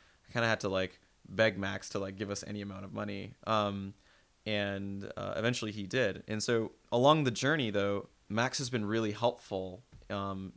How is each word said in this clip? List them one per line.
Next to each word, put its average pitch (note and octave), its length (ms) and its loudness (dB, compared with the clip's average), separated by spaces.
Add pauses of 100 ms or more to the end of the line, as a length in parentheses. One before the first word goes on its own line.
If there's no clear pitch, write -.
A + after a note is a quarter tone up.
(280)
I - 40 -14
kinda A#2 160 2
had A2 120 2
to, G#2 80 0
like, F#2+ 320 0 (280)
beg G2 300 4
Max G2 320 -4
to, - 80 -2
like, G2 180 -4
give G2+ 140 -4
us G2+ 160 -4
any G#2 140 -6
amount G2 240 -8
of G2 80 -12
money. G#2 420 -6 (120)
Um, G2+ 480 0 (520)
and, G2 680 -4
uh, G2 200 -6
eventually A2+ 360 0
he G#2 140 -6
did. G#2+ 420 0
And G#2+ 140 -2
so A2+ 300 2 (200)
along C#3+ 320 6
the B2+ 60 4
journey, C3 400 2
though, G2+ 380 0 (200)
Max A#2 300 0
has B2+ 120 -4
been A2+ 140 0
really G#2+ 280 0
helpful G2 720 -2 (260)
um, G2 460 -4